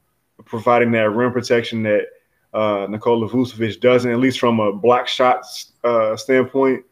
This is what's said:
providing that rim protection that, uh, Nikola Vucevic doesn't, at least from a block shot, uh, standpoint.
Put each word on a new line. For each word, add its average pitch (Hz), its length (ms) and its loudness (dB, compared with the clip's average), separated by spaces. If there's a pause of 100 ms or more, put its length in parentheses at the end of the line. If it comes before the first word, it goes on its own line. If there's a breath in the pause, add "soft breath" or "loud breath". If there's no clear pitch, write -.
(440)
providing 120 480 2
that 110 180 2
rim 120 220 0
protection 117 520 -2
that, 104 240 0 (440)
uh, 104 380 -2
Nikola 110 400 -2
Vucevic 110 500 -4
doesn't, 123 300 2
at 117 80 0
least 131 220 0
from 117 200 2
a 104 140 0
block 117 340 2
shot, 123 380 0 (360)
uh, 113 340 0
standpoint. 131 760 0